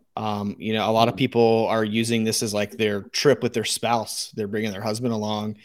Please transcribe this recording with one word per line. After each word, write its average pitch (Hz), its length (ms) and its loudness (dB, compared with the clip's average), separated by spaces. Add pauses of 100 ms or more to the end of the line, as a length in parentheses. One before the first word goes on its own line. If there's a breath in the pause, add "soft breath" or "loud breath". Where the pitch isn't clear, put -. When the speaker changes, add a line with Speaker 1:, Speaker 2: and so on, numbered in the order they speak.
(180)
Speaker 1:
Um, 104 420 -4
you 110 140 -4
know, 107 160 2
a - 20 2
lot 113 160 6
of 120 60 0
Speaker 2:
Mm-hmm. - 60 -10
Speaker 1:
people 113 500 4
are 110 160 0
using 113 400 0
this 110 180 0
as, 107 100 -4
like, 104 180 -2
their 104 320 -2
trip - 380 2
with 120 120 -2
their 110 100 -2
spouse. - 720 -4
They're 104 140 -4
bringing 107 240 -2
their 95 80 -8
husband 113 320 -2
along 107 520 -4